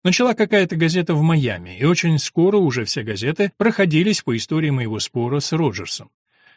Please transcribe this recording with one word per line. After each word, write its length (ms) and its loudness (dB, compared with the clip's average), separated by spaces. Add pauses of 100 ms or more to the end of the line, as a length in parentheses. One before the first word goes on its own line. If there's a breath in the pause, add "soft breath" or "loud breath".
Начала 300 2
какая-то 420 0
газета 380 0
в 80 2
Майами, 540 0
и 80 -4
очень 360 2
скоро 380 2
уже 260 0
все 180 -6
газеты 540 -2
проходились 640 2
по 140 -2
истории 340 -2
моего 300 -2
спора 400 -2
с 120 -4
Роджерсом. 580 -4 (460 soft breath)